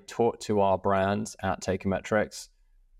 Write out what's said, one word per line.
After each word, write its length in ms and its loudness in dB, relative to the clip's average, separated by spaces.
talk 340 0
to 180 0
our 180 4
brands 640 0
at 200 -2
Takeometrics, 880 -2